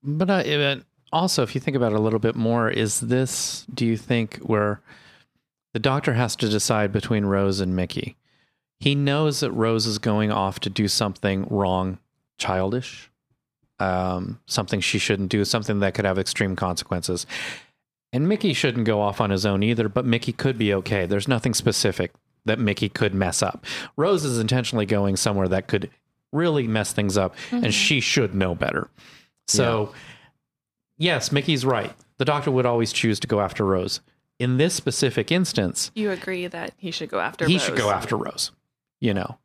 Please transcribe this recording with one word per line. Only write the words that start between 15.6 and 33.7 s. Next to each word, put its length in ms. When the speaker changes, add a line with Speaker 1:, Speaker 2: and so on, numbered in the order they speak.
Speaker 1:
that 140
could 120
have 120
extreme 380
consequences. 680
And 160
Mickey 240
shouldn't 320
go 160
off 180
on 100
his 160
own 180
either, 260
but 160
Mickey 260
could 260
be 180
okay. 300
There's 220
nothing 260
specific 600
that 140
Mickey 280
could 260
mess 300
up. 220
Rose 260
is 160
intentionally 460
going 320
somewhere 320
that 180
could 220
really 360
mess 260
things 240
up, 180
Speaker 2:
Mm-hmm. 160
Speaker 1:
and 80
she 260
should 340
know 220
better. 340
So, 460
Speaker 3:
Yeah. 180
Speaker 1:
yes, 160
Mickey's 340
right. 280
The 80
doctor 260
would 140
always 280
choose 280
to 60
go 140
after 240
Rose. 340